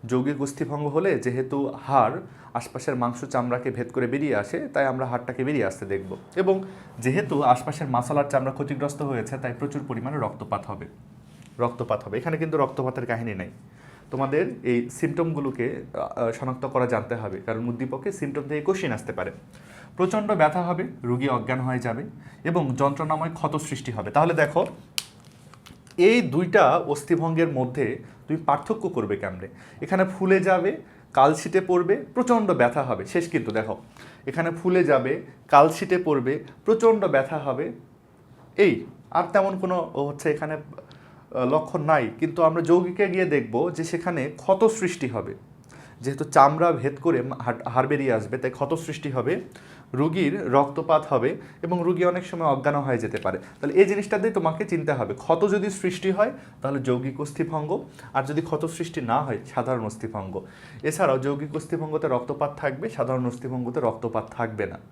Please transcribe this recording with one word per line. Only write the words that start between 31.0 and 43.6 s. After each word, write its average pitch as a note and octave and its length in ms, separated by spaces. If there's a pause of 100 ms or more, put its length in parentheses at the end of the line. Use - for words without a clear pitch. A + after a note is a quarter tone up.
কালশিটে D#3 480
পড়বে, F#3 440 (100)
প্রচণ্ড A#3 360
ব্যথা B2+ 320
হবে, G2+ 240
শেষ E3+ 220
কিন্তু। A#2+ 220
দেখো, G#2+ 260 (500)
এখানে E3 240 (120)
ফুলে F3+ 220
যাবে, C#3 380 (260)
কালশিটে E3 560
পড়বে, C#3+ 400 (200)
প্রচণ্ড A3 400
ব্যথা C#3+ 340
হবে, C#3 340 (840)
এই G3 300 (240)
আর E3+ 120 (100)
তেমন F#3+ 260
কোনো F3+ 320 (180)
হচ্ছে C#3+ 220
এখানে, D3+ 240
আহ, - 880
লক্ষণ D#3 360
নাই। D3 380
কিন্তু D#3+ 240
আমরা D#3+ 200
যৌগিকে F3+ 460
গিয়ে F#3 160
দেখব C#3 460